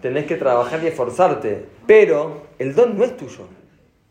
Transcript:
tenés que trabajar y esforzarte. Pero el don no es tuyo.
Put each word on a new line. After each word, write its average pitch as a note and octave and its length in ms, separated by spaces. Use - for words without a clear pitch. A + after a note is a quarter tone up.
tenés C#3 240
que E3 100
trabajar C3+ 460
y E3 40
esforzarte. C3+ 800
Pero E3 560
el C3+ 160
don A3+ 220
no G#3 80
es C4 120
tuyo. A#2 280